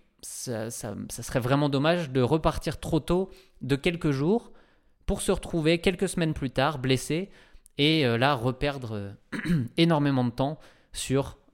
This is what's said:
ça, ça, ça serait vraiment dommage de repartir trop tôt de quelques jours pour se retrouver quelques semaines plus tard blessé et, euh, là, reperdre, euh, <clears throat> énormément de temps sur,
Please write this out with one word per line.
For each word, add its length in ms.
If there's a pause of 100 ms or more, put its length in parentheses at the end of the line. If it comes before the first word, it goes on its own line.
(220)
ça, 480
ça, 240 (160)
ça 120
serait 180
vraiment 280
dommage 420
de 120
repartir 580
trop 200
tôt 300 (300)
de 160
quelques 360
jours 400 (520)
pour 160
se 100
retrouver 500
quelques 280
semaines 240
plus 180
tard 280
blessé 500 (480)
et, 300
euh, 100
là, 180
reperdre, 580
euh, 760
<clears throat> 100
énormément 480
de 60
temps 280 (360)
sur, 420 (180)